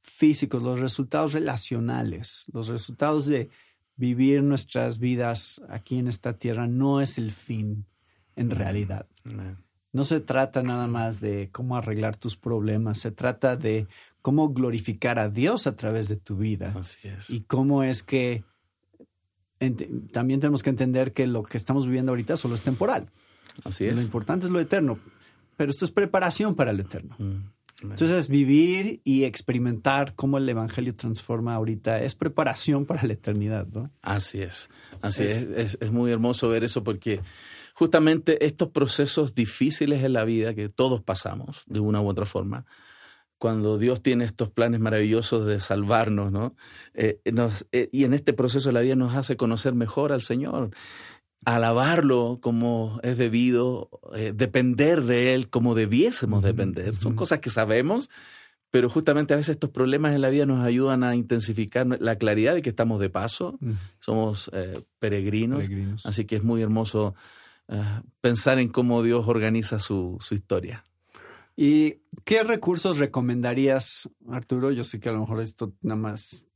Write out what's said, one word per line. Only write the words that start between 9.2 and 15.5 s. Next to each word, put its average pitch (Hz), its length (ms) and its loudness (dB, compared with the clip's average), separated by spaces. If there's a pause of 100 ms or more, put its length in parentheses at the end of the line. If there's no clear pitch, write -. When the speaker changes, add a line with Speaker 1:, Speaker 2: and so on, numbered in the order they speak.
Speaker 2:
Amén. 95 320 -12 (340)
Speaker 1:
No 135 140 0
se 156 160 0
trata 131 420 0
nada 120 240 -2
más 113 320 -4
de 101 320 -4
cómo 123 240 -6
arreglar 110 400 -2
tus 113 220 -8
problemas, 107 600 -2
se 110 120 -6
trata 123 460 0
de 110 300 -2 (340)
cómo 147 320 2
glorificar 120 640 -2
a 107 120 0
Dios 147 360 0